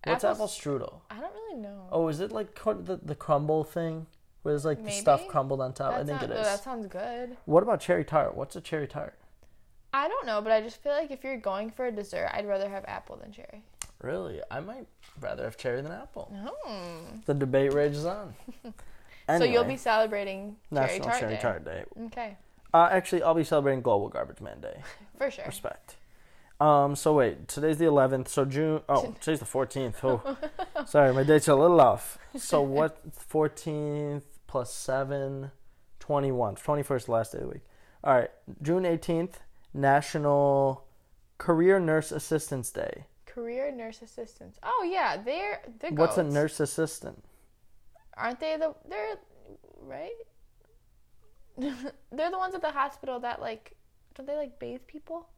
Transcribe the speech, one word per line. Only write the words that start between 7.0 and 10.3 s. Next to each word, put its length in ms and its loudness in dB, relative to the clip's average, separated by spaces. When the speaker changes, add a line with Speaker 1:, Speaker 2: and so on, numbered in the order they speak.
Speaker 1:
What 160 8
about 200 2
cherry 220 2
tart? 320 0
What's 200 -8
a 60 -10
cherry 260 -6
tart? 260 -10
Speaker 2:
I 140 0
don't 180 -4
know, 160 -2